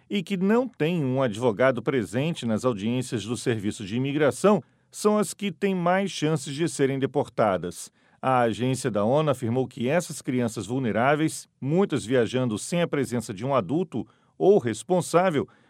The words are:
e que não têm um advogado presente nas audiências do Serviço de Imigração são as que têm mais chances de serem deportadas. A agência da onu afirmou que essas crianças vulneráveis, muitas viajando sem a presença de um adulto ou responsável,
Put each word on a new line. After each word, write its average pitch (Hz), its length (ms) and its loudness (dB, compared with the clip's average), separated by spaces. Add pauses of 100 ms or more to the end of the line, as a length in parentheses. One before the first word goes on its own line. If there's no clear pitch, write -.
e 202 140 -2
que 196 140 -4
não 214 320 2
têm 160 360 -2
um 131 160 0
advogado 117 640 2
presente 131 640 -2
nas 110 180 0
audiências 117 600 -2
do 113 120 -6
Serviço 104 480 -4
de 98 120 -6
Imigração 147 680 2 (300)
são 214 260 0
as - 160 -2
que 202 160 -4
têm 190 240 -2
mais 185 340 2
chances 151 460 -2
de 160 140 -2
serem 135 320 0
deportadas. 110 920 -2 (300)
A 127 220 2
agência 120 500 -2
da 101 120 0
onu 143 260 2
afirmou 127 360 -2
que 117 220 -6
essas 165 340 -2
crianças 120 460 -2
vulneráveis, 135 800 0 (120)
muitas 143 460 0
viajando 120 520 2
sem - 220 -2
a 170 60 2
presença 120 480 -4
de 95 100 -8
um 139 80 -2
adulto 127 540 -2 (320)
ou 190 200 6
responsável, 165 880 0 (220)